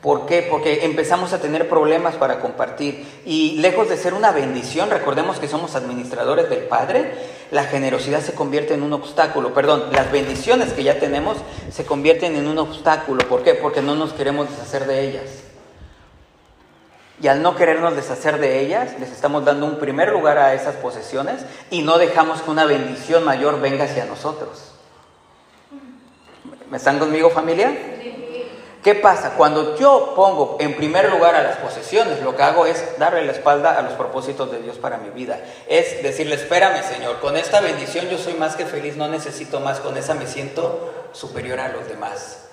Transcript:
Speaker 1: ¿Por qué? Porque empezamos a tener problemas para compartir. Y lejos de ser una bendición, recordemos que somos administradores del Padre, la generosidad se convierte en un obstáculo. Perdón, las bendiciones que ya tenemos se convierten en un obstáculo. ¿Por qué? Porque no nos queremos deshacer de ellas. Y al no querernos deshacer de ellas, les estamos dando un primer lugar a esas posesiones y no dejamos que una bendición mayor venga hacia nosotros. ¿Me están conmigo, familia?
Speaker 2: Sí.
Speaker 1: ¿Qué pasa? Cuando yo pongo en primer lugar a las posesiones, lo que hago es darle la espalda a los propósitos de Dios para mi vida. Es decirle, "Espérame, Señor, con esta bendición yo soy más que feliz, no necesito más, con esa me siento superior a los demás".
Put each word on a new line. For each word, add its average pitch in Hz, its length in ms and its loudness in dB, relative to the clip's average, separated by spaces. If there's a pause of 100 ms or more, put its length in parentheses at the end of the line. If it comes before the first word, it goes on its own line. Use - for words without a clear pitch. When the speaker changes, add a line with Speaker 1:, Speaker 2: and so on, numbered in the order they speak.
Speaker 1:
¿Por 143 240 2
qué? 170 240 2
Porque 151 340 0
empezamos 165 480 0
a 185 80 -2
tener 156 280 -2
problemas 160 480 2
para 131 240 0
compartir. - 840 -6
Y 156 360 0
lejos 185 280 4
de - 80 0
ser - 180 -2
una 208 180 4
bendición, 139 580 -2
recordemos 165 480 0
que 151 80 -6
somos 151 300 -4
administradores 123 720 -2
del - 140 -2
Padre, - 500 0 (380)
la 143 100 2
generosidad 135 580 -2
se - 140 -6
convierte 151 400 -2
en 143 80 -2
un 147 120 -2
obstáculo. 143 600 0
Perdón, 147 380 2
las 135 180 2
bendiciones 139 640 0
que 143 100 -4
ya 143 160 2
tenemos 147 380 -2 (340)
se - 160 -8
convierten 160 480 2
en 147 140 -2
un 156 100 -2
obstáculo. 147 720 0
¿Por - 160 2
qué? 160 100 6
Porque 147 260 0
no 143 140 0
nos 151 180 -2
queremos 143 380 -2
deshacer - 360 -6
de 135 160 0
ellas. - 280 -6 (1900)
Y 151 80 2
al 139 120 4
no 175 140 4
querernos 165 400 4
deshacer 151 460 -2
de 135 180 2
ellas, 190 400 -2
les 127 140 -10
estamos 147 320 0
dando 143 220 2
un 147 120 -4
primer 143 300 0
lugar 151 300 4
a 135 160 6
esas 135 200 -2
posesiones 131 680 -6 (260)
y 175 120 -2
no 160 160 4
dejamos 160 440 4
que 160 80 -6
una 156 140 2
bendición 139 580 2
mayor 143 380 0
venga 139 240 0
hacia 135 220 -4
nosotros. - 680 -10 (2000)
¿Me 131 100 -8
están 139 200 2
conmigo, 156 320 4
familia? 165 380 0 (320)
Speaker 2:
Sí. - 120 -12 (720)
Speaker 1:
¿Qué 202 140 6
pasa? 190 400 4
Cuando 151 400 4
yo 269 400 6
pongo 185 420 4
en 147 160 -2
primer 160 360 2
lugar 170 260 6
a 143 60 4
las - 160 -2
posesiones, 156 640 -2
lo 131 140 -2
que 139 80 2
hago 160 240 4
es - 320 -2
darle 165 260 2
la 139 60 -2
espalda 147 480 2
a 123 40 0
los 123 100 -6
propósitos 131 580 -6
de 117 100 -8
Dios 117 180 -12
para 123 180 -6
mi 104 140 -12
vida. 117 280 -8 (300)
Es - 340 2
decirle, 147 320 -2
"Espérame, 175 480 2
Señor, - 380 -6
con 143 160 -2
esta 180 240 2
bendición 170 480 -4
yo 170 100 -4
soy 170 160 -6
más 160 220 -4
que 165 100 -6
feliz, 147 300 -8
no 151 100 -4
necesito 156 540 -8
más, 135 180 -4
con 139 180 -8
esa 151 180 -4
me 135 120 -6
siento 165 640 -6 (200)
superior 127 480 -10
a 156 80 -6
los - 180 -10
demás". - 680 -12